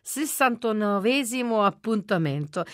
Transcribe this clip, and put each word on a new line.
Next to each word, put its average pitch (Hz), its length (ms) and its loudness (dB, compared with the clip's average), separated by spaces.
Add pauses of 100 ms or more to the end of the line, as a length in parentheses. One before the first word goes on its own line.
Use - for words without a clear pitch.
sessantanovesimo 233 1600 0
appuntamento, 175 1000 0 (100)